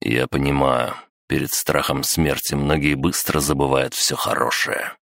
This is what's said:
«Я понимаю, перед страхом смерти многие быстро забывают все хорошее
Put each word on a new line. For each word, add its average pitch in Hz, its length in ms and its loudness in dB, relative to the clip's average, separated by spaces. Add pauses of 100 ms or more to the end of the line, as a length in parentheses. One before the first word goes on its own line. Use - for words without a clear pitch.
«Я 60 260 0
понимаю, 69 680 2 (320)
перед 69 240 -2
страхом 69 520 0
смерти 73 520 0
многие 71 400 2
быстро 73 440 0
забывают 69 540 2
все - 240 -2
хорошее - 880 -2